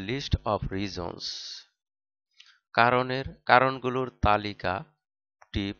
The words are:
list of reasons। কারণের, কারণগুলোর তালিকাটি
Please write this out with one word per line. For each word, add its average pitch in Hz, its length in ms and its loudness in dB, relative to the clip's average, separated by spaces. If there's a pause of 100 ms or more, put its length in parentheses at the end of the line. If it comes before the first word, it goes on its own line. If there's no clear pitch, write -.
list 135 240 -4 (200)
of 98 60 -2 (180)
reasons। 90 460 -8 (1600)
কারণের, 127 460 2 (260)
কারণগুলোর 127 560 4 (180)
তালিকাটি - 1400 -4 (140)